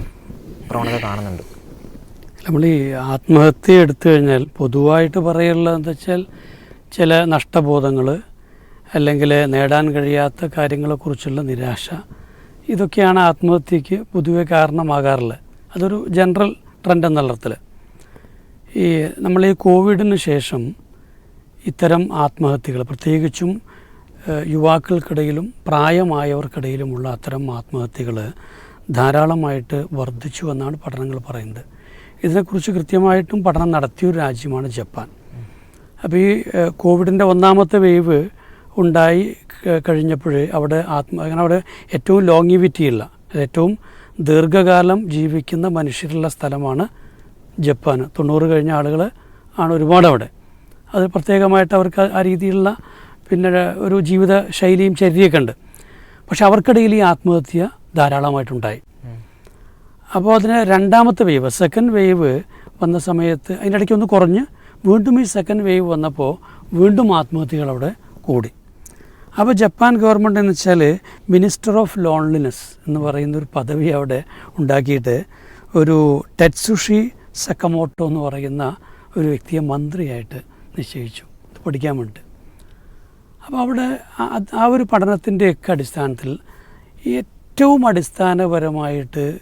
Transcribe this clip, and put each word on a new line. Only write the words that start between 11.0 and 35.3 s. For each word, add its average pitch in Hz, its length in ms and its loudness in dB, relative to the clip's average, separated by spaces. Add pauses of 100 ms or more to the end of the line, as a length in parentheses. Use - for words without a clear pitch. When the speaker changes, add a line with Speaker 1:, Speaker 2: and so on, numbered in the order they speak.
Speaker 2:
നിരാശ, 127 360 -8 (840)
ഇതൊക്കെയാണ് 185 460 2 (100)
ആത്മഹത്യക്ക് 170 680 -2 (140)
പൊതുവെ 170 400 -2
കാരണമാകാറുള്ളത്. 143 880 0 (340)
അതൊരു 190 240 -4 (200)
ജനറൽ 185 320 2 (340)
ട്രെൻഡ് 170 260 2
എന്നുള്ള 139 240 0
അർത്ഥത്തിൽ. 113 200 -10 (1300)
ഈ - 20 2 (380)
നമ്മൾ 185 260 0
ഈ - 20 4 (140)
കോവിഡിന് 196 520 4 (120)
ശേഷം 139 320 -2 (1080)
ഇത്തരം 170 340 0 (200)
ആത്മഹത്യകൾ 139 640 -4
പ്രത്യേകിച്ചും, 156 640 -4 (800)
ഏഹ്, 151 140 -6 (100)
യുവാക്കൾക്കിടയിലും 156 920 -2 (220)
പ്രായമായവർക്കിടയിലുമുള്ള 143 1400 -2 (100)
അത്തരം 135 280 -10 (140)
ആത്മഹത്യകൾ 117 600 -8 (800)
ധാരാളമായിട്ട് 143 800 0 (220)
വർദ്ധിച്ചു 127 440 -10 (100)
എന്നാണ് 135 300 -8
പഠനങ്ങൾ 131 440 -10
പറയുന്നത്. 113 360 -14 (600)
ഇതിനെക്കുറിച്ച് 185 480 -2
കൃത്യമായിട്ടും 185 760 0
പഠനം 170 280 0
നടത്തിയൊരു 160 480 -2
രാജ്യമാണ് 131 440 -6 (100)
ജപ്പാൻ. 110 300 -12 (960)